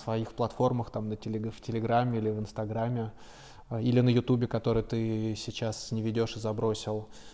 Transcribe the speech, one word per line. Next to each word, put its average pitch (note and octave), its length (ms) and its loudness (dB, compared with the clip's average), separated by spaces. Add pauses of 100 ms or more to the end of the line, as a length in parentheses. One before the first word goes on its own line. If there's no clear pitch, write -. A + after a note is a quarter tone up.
своих A2+ 280 -2
платформах, A#2+ 580 2
там, G#2+ 180 -4
на G#2+ 80 -2
телег-, A2 360 -4
в - 80 -14
Телеграме A#2 580 2
или G#2+ 120 2
в G#2+ 80 0
Инстаграме, A2+ 760 -2 (580)
э, A2+ 120 -2
или B2 200 6
на B2 80 6
Ютубе, A#2+ 360 4
который A2+ 360 2
ты A2 540 0
сейчас - 560 -4
не A2 100 0
ведёшь A2 340 0
и G#2+ 40 -8
забросил. G#2+ 680 0 (280)